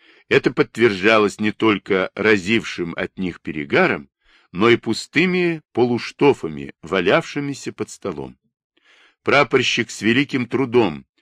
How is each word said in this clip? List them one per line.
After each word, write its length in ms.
Это 240
подтверждалось 880
не 120
только 640
разившим 800
от 220
них 220
перегаром, 720
но 160
и 80
пустыми 840
полуштофами, 1120
валявшимися 880
под 180
столом. 480
Прапорщик 680
с 120
великим 440
трудом 600